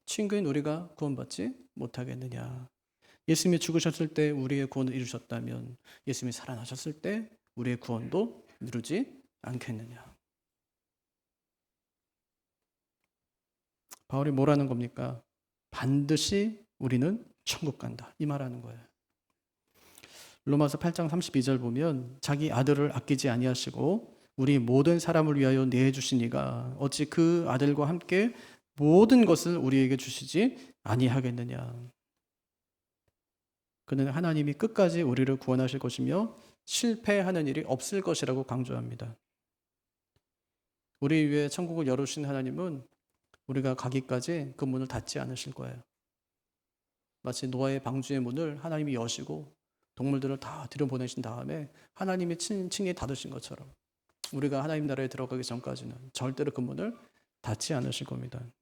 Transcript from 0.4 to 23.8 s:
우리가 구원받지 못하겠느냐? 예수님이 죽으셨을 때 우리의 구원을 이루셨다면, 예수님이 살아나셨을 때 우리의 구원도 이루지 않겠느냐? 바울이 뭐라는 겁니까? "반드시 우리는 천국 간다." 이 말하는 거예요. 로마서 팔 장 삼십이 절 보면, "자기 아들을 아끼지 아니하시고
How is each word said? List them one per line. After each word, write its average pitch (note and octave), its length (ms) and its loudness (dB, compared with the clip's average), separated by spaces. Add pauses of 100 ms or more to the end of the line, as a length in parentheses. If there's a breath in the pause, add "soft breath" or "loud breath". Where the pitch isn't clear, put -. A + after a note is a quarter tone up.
우리가 D3+ 500 -2
구원받지 C#3 580 -4 (220)
못하겠느냐? B2+ 920 -8 (600 soft breath)
예수님이 E3 320 4
죽으셨을 D#3+ 480 2
때 D3+ 240 2
우리의 C#3 360 0
구원을 C3 280 -2
이루셨다면, A#2+ 800 -8 (300 soft breath)
예수님이 B2+ 240 -4
살아나셨을 B2+ 720 -10
때 G#3+ 280 -4 (260)
우리의 A#2+ 220 -2
구원도 B2 720 -4 (140)
이루지 B2 600 -4 (220)
않겠느냐? A#2+ 720 -10 (4000)
바울이 C#3 240 -2
뭐라는 C#3 360 4
겁니까? B2 540 -6 (480)
"반드시 D3+ 960 0 (140)
우리는 C3+ 440 2 (200)
천국 - 340 -4
간다." A#2+ 400 -12
이 D#3 80 -2
말하는 C3 360 -4
거예요. A#2 180 -14 (1700 loud breath)
로마서 C#3+ 320 4
팔 E3+ 160 0
장 E3 160 -2
삼십이 D3+ 340 0
절 C3 160 2
보면, B2+ 640 -2
"자기 D3 320 0
아들을 C#3+ 420 4
아끼지 C3+ 320 0
아니하시고 B2+ 920 0 (200 loud breath)